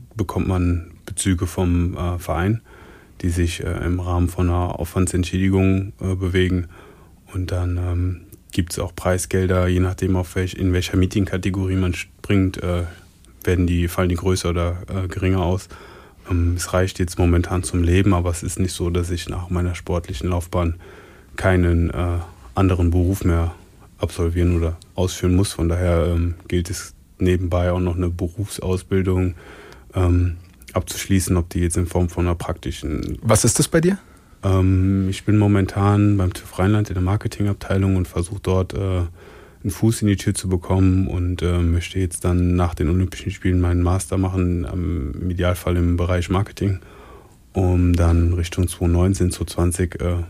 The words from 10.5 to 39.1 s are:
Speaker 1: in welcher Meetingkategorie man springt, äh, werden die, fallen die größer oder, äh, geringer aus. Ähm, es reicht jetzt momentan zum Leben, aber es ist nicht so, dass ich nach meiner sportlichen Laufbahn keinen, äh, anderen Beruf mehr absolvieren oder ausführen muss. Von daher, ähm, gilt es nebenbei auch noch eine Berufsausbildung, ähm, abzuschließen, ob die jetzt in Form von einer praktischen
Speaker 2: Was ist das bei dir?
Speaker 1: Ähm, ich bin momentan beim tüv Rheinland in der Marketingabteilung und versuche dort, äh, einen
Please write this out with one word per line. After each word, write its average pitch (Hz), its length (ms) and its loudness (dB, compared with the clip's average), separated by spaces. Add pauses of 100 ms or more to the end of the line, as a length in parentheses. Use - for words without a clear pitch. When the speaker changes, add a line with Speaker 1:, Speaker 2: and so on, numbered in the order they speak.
Speaker 1:
in 92 180 0
welcher 90 240 0
Meetingkategorie 95 800 0
man 90 180 0
springt, - 640 -2
äh, 87 220 -2 (640)
werden 90 240 2
die, 87 180 2
fallen 90 220 0
die 87 80 0
größer 92 340 0
oder, 87 380 -2
äh, 92 180 -4
geringer 92 360 0
aus. 90 260 -2 (600)
Ähm, 87 280 2
es - 160 -6
reicht 92 260 0
jetzt 87 180 -4
momentan 87 460 2
zum 87 220 -2
Leben, 95 280 4
aber 87 180 0
es 85 120 -6
ist - 160 -6
nicht 90 140 -2
so, 87 180 -4
dass 87 220 -2
ich - 160 -6
nach 90 220 -8
meiner 90 260 -2
sportlichen 90 540 -4
Laufbahn 87 500 -2 (560)
keinen, 87 540 2
äh, 87 280 -2 (380)
anderen 90 340 4
Beruf 90 320 2
mehr 85 320 2 (440)
absolvieren 87 580 0
oder 82 200 -2 (200)
ausführen 92 400 0
muss. 98 160 2
Von 85 160 0
daher, 85 400 2
ähm, 85 260 0 (140)
gilt 87 220 0
es - 240 -10 (240)
nebenbei 90 520 2
auch 90 100 0
noch 87 160 -2
eine 90 120 0
Berufsausbildung, 92 1300 -2 (600)
ähm, 90 420 2 (360)
abzuschließen, 92 640 0
ob 85 140 -2
die 87 100 -4
jetzt 87 160 0
in 90 100 0
Form 90 220 0
von 87 180 -2
einer 87 80 0
praktischen - 880 -6
Speaker 2:
Was 110 220 4
ist - 140 2
das 156 100 2
bei 165 140 2
dir? 185 160 2 (440)
Speaker 1:
Ähm, 95 680 2
ich - 140 -8
bin 104 120 4
momentan 101 800 4
beim 90 160 2
tüv - 260 -12
Rheinland 104 300 2
in 90 60 -6
der 92 80 0
Marketingabteilung 98 920 0
und 90 120 0
versuche 92 340 -6
dort, 92 300 0
äh, - 60 -6
einen 92 920 -6